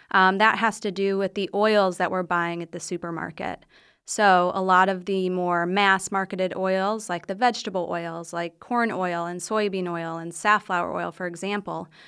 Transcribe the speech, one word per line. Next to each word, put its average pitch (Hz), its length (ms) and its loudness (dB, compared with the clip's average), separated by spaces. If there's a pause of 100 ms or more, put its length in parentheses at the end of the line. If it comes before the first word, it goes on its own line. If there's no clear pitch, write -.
(120)
um, 185 280 6
that 214 180 4
has 208 240 -2
to 208 100 -4
do 196 260 0
with 196 180 -2
the 196 180 -4
oils 202 420 4
that 175 160 0
we're 185 120 0
buying 170 380 -2
at 170 120 -10
the 175 80 -10
supermarket. 170 840 -8 (440)
So 180 460 6
a 196 60 -2
lot 185 260 6
of 190 160 -2
the 190 260 0
more 175 360 0
mass-marketed 190 920 0
oils, 190 540 -2
like 175 180 -6
the 196 80 -6
vegetable 196 560 0
oils, 170 400 -6
like 170 300 -6
corn 233 280 0
oil 175 360 -2
and 175 160 -6
soybean 202 440 -2
oil 165 320 -4
and 165 160 -10
safflower 185 640 0
oil, 175 160 -4
for 180 160 -6
example, 175 600 -6 (180)